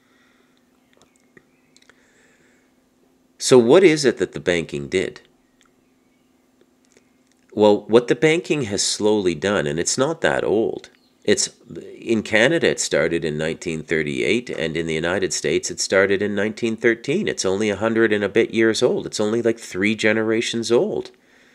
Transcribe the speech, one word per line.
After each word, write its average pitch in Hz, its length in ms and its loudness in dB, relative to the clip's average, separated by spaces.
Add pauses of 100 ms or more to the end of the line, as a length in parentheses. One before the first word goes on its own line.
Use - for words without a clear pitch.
(3250)
So - 220 6
what 123 240 6
is 156 220 4
it 113 140 2
that 90 120 -2
the - 80 -12
banking 76 480 -2
did? - 360 -4 (2250)
Well, 104 360 4
what 117 180 4
the 156 80 0
banking 160 480 0
has 101 180 -4
slowly 104 540 0
done, 85 320 0
and 73 140 -4
it's - 180 -2
not 151 220 -2
that 67 240 0
old. 98 460 -2 (320)
It's, - 280 0 (460)
in 110 260 -2
Canada, 120 440 2
it 78 140 0
started 82 460 -2
in 76 100 -4
nineteen 80 460 -6
thirty-eight, 76 680 -2
and 80 240 -4
in 82 120 -2
the 80 80 -4
United 85 400 -2
States, 80 360 -2
it 87 80 -12
started 98 440 2
in 104 120 -4
nineteen 110 420 -4
thirteen. 139 520 -2
It's - 160 -6
only 98 240 0
a 101 80 -2
hundred 110 360 2
and 104 120 0
a 98 40 -2
bit 104 260 0
years 113 280 2
old. 156 240 0
It's - 140 -8
only, 110 220 -2
like, 113 160 0
three 101 360 -2
generations 110 800 -2
old. 135 380 0 (440)